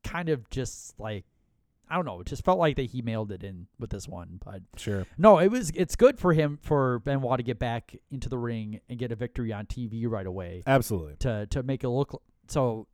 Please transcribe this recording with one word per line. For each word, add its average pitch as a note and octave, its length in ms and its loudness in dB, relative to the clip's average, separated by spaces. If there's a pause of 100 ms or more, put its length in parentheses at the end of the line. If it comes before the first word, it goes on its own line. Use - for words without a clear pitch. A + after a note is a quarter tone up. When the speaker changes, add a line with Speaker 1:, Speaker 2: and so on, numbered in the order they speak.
Speaker 1:
kind E3+ 260 -4
of B2+ 180 -2
just, - 500 -8
like, G#2+ 280 -8 (600)
I D#3+ 80 -4
don't F3+ 100 -2
know. F#2 140 -10
It F2+ 80 -10
just - 160 -8
felt F#3 140 4
like D#3 180 2
that C#3 80 -2
he B2 180 -8
mailed A2 280 -4
it F#2+ 140 -10
in F#2+ 220 -12 (120)
with - 120 -8
this G2 180 -8
one. F2+ 340 -12
But F#2+ 200 -14 (140)
Speaker 2:
Sure. G2 300 -2 (120)
Speaker 1:
no, F#3+ 200 12
it F3+ 100 6
was, A3 260 -2
it's - 220 -2
good B3+ 220 8
for F3+ 140 4
him, D3+ 300 2
for C3 380 2
Benoit C3+ 380 0
to B2 40 -2
get A#2 160 -4
back A#2 360 -4 (160)
into C3 180 -8
the B2 100 -4
ring A2 500 -6
and B2 100 -10
get A#2+ 140 -4
a A2+ 40 -6
victory A#2 360 -4
on G#2 140 -6
T B2 200 -6
V A2+ 200 -4
right G#2 200 -2
away. F2+ 400 -8
Speaker 2:
Absolutely. G2+ 520 2
Speaker 1:
To, G#2+ 300 -2
to C3+ 140 -2
make C3 220 -4
it B2+ 60 0
look, C3 320 -2 (260)
so A#2 460 0